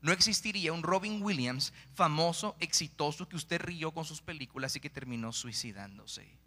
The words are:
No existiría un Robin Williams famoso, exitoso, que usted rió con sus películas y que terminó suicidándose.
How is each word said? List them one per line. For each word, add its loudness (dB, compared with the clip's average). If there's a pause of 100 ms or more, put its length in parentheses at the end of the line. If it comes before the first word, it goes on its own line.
No 6
existiría 2
un -2
Robin 2
Williams 2 (220)
famoso, 4
exitoso, 0
que -10
usted 0
rió -4
con -6
sus -10
películas -6
y -4
que -10
terminó -6
suicidándose. -8 (180)